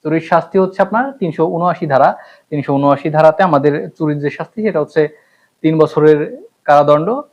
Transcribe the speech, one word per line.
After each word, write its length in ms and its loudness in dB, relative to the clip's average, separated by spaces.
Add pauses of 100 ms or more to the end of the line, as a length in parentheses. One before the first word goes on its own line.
চুরির 300 -4
শাস্তি 320 0
হচ্ছে 180 -6
আপনার 240 0 (140)
তিনশো 240 -4 (120)
ঊনআশি 320 -4
ধারা। 220 2 (400)
তিনশো 280 -6
ঊনআশি 320 0
ধারাতে 340 2
আমাদের 300 2 (240)
চুরির 260 -4
যে 60 -4
শাস্তি, 360 -12
সেটা 180 -2
হচ্ছে 180 -2 (600)
তিন 200 0
বছরের 380 4 (480)
কারাদণ্ড 400 4 (260)